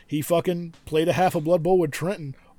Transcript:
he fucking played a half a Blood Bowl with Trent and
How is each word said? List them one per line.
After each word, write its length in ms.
he 160
fucking 520
played 220
a 60
half 200
a 80
Blood 220
Bowl 160
with 100
Trent 300
and 160